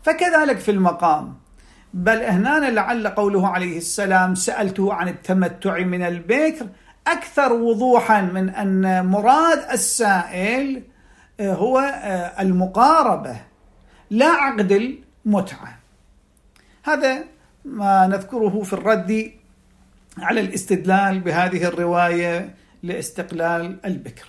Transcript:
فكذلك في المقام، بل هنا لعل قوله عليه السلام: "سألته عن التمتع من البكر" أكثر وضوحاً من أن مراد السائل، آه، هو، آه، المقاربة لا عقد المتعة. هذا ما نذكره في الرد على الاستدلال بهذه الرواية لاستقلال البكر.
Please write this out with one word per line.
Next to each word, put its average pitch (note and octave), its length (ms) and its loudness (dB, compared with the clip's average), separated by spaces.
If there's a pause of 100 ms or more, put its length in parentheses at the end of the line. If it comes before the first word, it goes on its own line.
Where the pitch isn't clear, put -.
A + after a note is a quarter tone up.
فكذلك D#4 540 2
في G#3 140 -2
المقام، F3 720 0 (500)
بل A3 300 0
هنا B3 460 0
لعل A3 380 -2
قوله G3+ 400 0
عليه F3+ 300 -4
السلام: F#3 580 0
"سألته G3 580 -2
عن F3+ 140 -4
التمتع F3+ 720 -2
من F3+ 240 -2
البكر" A3+ 640 -2 (400)
أكثر C#4+ 460 0
وضوحاً A#3 680 4
من F#3+ 280 -2
أن F#3+ 560 0
مراد C4 520 4 (140)
السائل، A3+ 1120 -2 (560)
آه، G3 140 -2
هو، B3+ 260 2
آه، G#3 600 -4
المقاربة F#3 960 2 (760)
لا A#3 160 4
عقد C4 460 2 (540)
المتعة. - 540 -2 (1040)
هذا C#4 400 0 (420)
ما G3 420 4
نذكره G3 560 -2
في F#3 100 -6
الرد G#3+ 580 0 (840)
على F3 220 -2
الاستدلال F#3+ 800 0
بهذه F3+ 440 -2
الرواية F3 920 -2 (280)
لاستقلال E3+ 1000 -6
البكر. - 440 -10